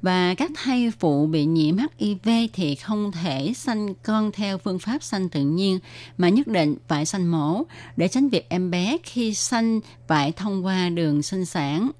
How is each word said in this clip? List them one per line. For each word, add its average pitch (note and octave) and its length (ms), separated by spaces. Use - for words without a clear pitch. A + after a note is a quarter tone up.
Và F3+ 340
các D4+ 200
thai B3 440
phụ D3 280
bị D#3 180
nhiễm D#3+ 320
H B3+ 80
I G#3 260
V G#3+ 60
thì D3+ 220
không G#3 360
thể E3 440
sanh G#3+ 380
con G#3+ 280
theo G3+ 260
phương F#3 220
pháp B3 240
sanh F#3+ 260
tự D3 120
nhiên F3+ 380
mà F3 120
nhất A#3+ 180
định E3 280
phải D3+ 180
sanh F3+ 260
mổ E3 320
để F3 100
tránh C4 220
việc - 200
em F3+ 220
bé F#3 320
khi A3+ 300
sanh A3+ 460
phải D3+ 240
thông F#3+ 340
qua F#3 240
đường D#3+ 340
sinh F#3 220
sản. E3 540